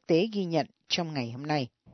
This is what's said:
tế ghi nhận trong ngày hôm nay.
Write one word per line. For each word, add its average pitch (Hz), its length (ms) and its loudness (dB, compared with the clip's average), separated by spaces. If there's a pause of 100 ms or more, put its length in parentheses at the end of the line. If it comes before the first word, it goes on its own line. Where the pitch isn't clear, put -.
tế 175 260 4
ghi 202 120 -2
nhận 165 220 0 (220)
trong 165 260 -2
ngày 123 160 -4
hôm 127 160 -10
nay. 147 220 0 (260)